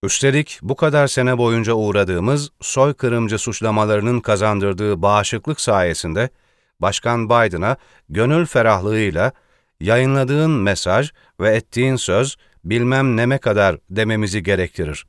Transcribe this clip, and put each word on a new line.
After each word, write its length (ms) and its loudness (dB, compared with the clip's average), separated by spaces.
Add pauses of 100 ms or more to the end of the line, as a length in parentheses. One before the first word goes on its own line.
Üstelik 580 -2
bu 140 -6
kadar 320 2
sene 300 0
boyunca 360 2
uğradığımız 760 0 (100)
soykırımcı 760 0
suçlamalarının 840 0
kazandırdığı 800 0
bağışıklık 600 0
sayesinde 680 0 (500)
Başkan 500 -2
Biden'a 480 2 (320)
gönül 360 2
ferahlığıyla 840 0 (500)
yayınladığın 680 2
mesaj 600 0 (280)
ve 160 2
ettiğin 400 -2
söz 420 -2 (260)
bilmem 540 0
neme 200 0
kadar 400 2 (120)
dememizi 540 -2
gerektirir. 640 -4